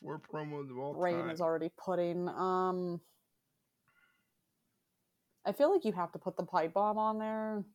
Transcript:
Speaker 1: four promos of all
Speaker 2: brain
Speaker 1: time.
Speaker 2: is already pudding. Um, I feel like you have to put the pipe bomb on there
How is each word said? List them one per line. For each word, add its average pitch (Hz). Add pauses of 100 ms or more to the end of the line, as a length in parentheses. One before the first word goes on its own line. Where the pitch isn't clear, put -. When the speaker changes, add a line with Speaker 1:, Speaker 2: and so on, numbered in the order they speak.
Speaker 1:
four 151
promos 147
of 123
all 143
Speaker 2:
brain 170
Speaker 1:
time. -
Speaker 2:
is 165
already 165
pudding. 175
Um, 185 (2500)
I 202
feel 294
like 359
you 220
have 175
to 170
put -
the 185
pipe 165
bomb 208
on 220
there 220 (100)